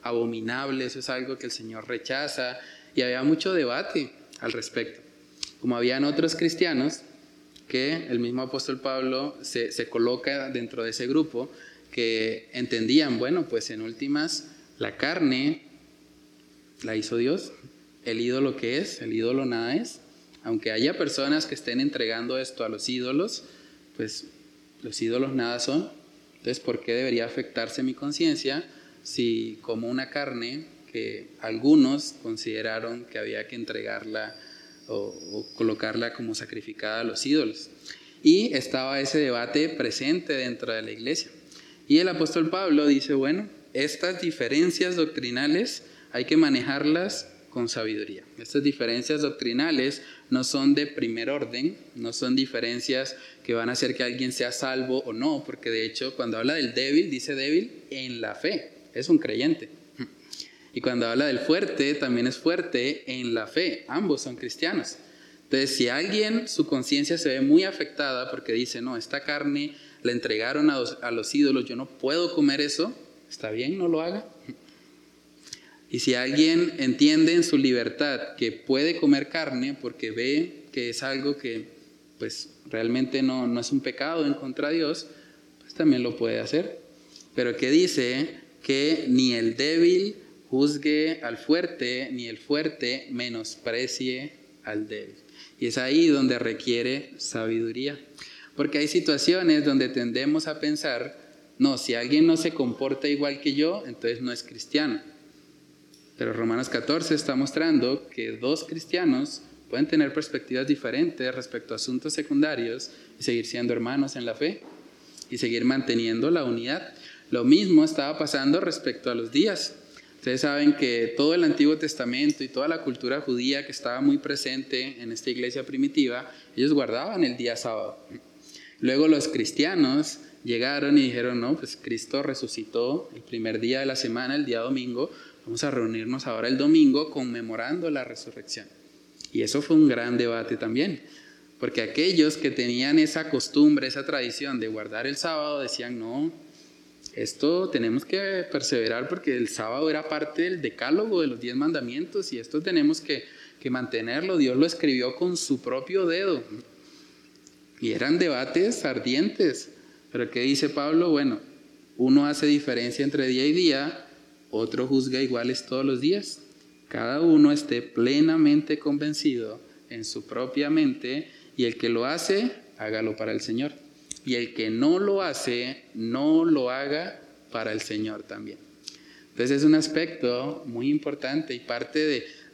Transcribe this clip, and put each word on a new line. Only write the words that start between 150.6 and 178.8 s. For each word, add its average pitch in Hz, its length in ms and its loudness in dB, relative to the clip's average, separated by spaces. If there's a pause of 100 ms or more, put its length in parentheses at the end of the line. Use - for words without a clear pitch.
decálogo 170 600 0
de 151 80 2
los 117 120 -6
diez 123 140 -6
mandamientos 151 800 -4
y 123 60 -6
esto 151 220 -4
tenemos 160 400 2
que, 139 240 -6 (360)
que 131 100 -4
mantenerlo. 127 640 -2
Dios 131 200 4
lo 147 100 6
escribió 127 480 0
con 180 240 0
su 131 240 -2
propio 135 440 -2
dedo". 175 360 0 (1400)
Y 113 120 -2
eran 143 260 0
debates 165 680 2
ardientes. 139 840 0 (420)
Pero 120 200 -2
¿qué 120 100 -2
dice 139 300 2
Pablo? 156 400 2
Bueno, 139 300 2 (560)
uno 135 300 6
hace 147 200 0
diferencia 135 580 2
entre 143 220 0
día 127 200 2
y 151 60 4
día, 160 540 2 (440)
otro 113 360 -2
juzga 131 340 2
iguales 123 460 -2
todos 131 180 -2
los 131 160 0
días. 185 400 0 (480)
Cada 117 320 -2
uno 156 300 10
esté 123 320 0
plenamente 147 960 4
convencido 143 800 -2 (300)
en 117 140 -10
su - 220 -10
propia 131 440 -2
mente 147 580 0 (280)
y 123 80 2
el 117 120 0
que - 120 -2
lo 117 180 0
hace, 196 460 0 (260)
hágalo 110 380 -4
para 110 160 -4
el 107 80 -2
Señor. 123 320 -4 (520)
Y 127 120 -2
el 120 180 -6
que 110 160 -4
no 320 300 4
lo 392 200 2
hace, 131 640 -4 (120)
no 139 500 4
lo 139 260 4
haga 143 500 -4 (300)
para 113 220 -4
el 107 80 -2
Señor 107 420 -6
también. 104 360 -14 (760)